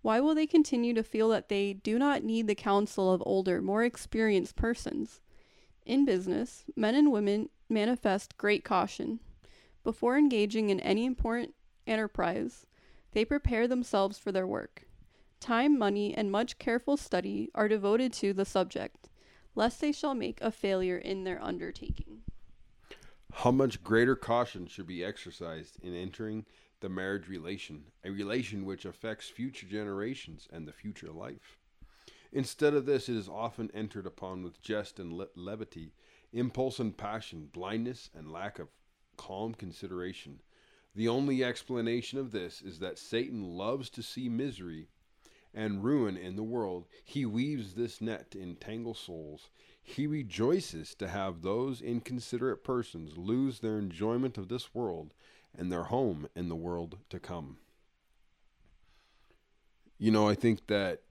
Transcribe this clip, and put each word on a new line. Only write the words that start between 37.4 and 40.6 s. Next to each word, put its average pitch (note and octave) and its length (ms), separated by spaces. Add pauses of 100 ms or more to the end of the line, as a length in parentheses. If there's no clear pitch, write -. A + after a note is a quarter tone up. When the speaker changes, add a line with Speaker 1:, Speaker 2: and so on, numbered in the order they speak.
Speaker 2:
blindness A2+ 600
and D#2 180
lack F#2+ 280
of E2+ 80 (500)
calm G#2+ 380
consideration. F2+ 840 (540)